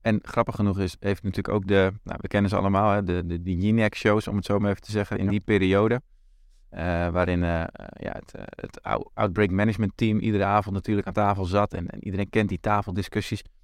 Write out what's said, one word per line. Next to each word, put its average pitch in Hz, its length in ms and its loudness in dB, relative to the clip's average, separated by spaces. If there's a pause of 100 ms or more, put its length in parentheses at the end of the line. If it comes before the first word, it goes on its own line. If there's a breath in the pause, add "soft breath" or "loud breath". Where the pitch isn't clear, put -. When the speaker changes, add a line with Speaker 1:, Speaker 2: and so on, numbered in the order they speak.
Speaker 1:
en 110 200 2
grappig - 340 -2
genoeg 101 240 0
is, 92 200 -2
heeft 101 240 -2
natuurlijk 101 320 -2
ook 98 120 -2
de, 98 260 4 (100)
nou, - 180 -8
we - 60 -8
kennen 101 220 2
ze 101 80 0
allemaal, 98 340 2
hè, 101 120 2
de, 87 220 -2
de, 85 160 -4
de 92 140 -2
Jinek-shows, 107 720 2
om 104 80 -4
het 98 100 -2
zo 104 140 0
maar 101 100 0
even 98 120 -2
te - 100 -14
zeggen, 104 260 -2
in 92 80 -4
Speaker 2:
Ja. 98 60 0
Speaker 1:
die 104 80 0
periode. 101 600 4 (680)
Eh, 87 380 -2
waarin, 87 360 2
eh, 85 180 0
eh, 82 60 -4 (320)
ja, - 120 -8
het, - 240 -14
eh, - 140 -16
het - 340 -14
Out-, - 300 -4
Outbreak 104 360 2
Management 101 460 2
Team 107 240 2
iedere 101 240 0
avond 101 320 2
natuurlijk 101 320 -2
aan 92 60 -6
tafel 101 320 0
zat. 104 280 0
En, 87 140 -6
en - 160 -14
iedereen 95 260 -4
kent 107 200 2
die 92 100 -4
tafeldiscussies. 101 840 -2 (200)